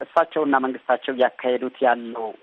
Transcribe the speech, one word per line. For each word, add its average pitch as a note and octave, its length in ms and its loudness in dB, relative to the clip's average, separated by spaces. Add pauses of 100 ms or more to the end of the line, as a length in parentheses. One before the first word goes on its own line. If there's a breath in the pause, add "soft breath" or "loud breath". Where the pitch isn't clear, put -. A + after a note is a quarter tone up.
እሳቸውና D#3 600 0
መንግስታቸው B2+ 520 -2
እያካሄዱት B2 680 0
ያለው A#2 460 0 (160)